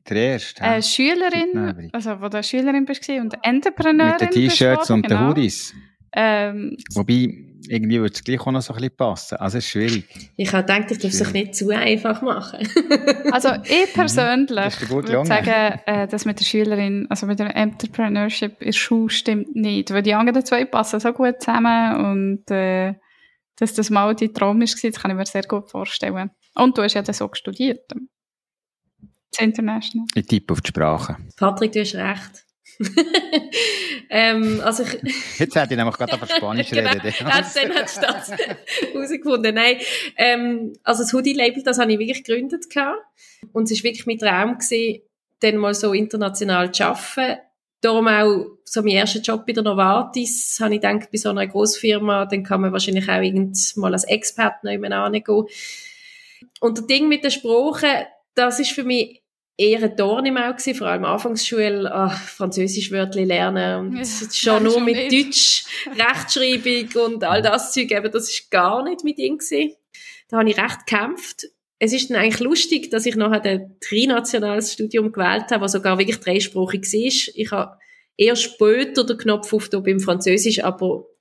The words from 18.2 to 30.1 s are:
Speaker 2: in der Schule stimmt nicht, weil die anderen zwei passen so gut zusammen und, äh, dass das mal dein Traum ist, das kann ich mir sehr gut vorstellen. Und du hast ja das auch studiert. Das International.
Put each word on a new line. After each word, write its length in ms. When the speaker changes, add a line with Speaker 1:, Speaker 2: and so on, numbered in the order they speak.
Speaker 2:
in 60
der 60
Schule 360
stimmt 460
nicht, 360
weil 120
die 100
anderen 320
zwei 200
passen 340
so 140
gut 280
zusammen 540
und, 460
äh, 420
dass 160
das 160
mal 260
dein 200
Traum 260
ist, 220
das 180
kann 100
ich 60
mir 80
sehr 180
gut 280
vorstellen. 580
Und 220
du 60
hast 100
ja 80
das 220
auch 120
studiert. 540
Das 80
International. 720